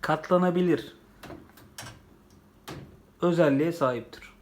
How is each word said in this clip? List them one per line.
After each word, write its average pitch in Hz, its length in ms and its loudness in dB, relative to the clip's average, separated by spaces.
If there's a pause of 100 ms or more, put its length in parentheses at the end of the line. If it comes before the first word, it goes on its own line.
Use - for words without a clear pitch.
katlanabilir 180 960 0 (2250)
özelliğe 165 520 4
sahiptir. 127 680 -4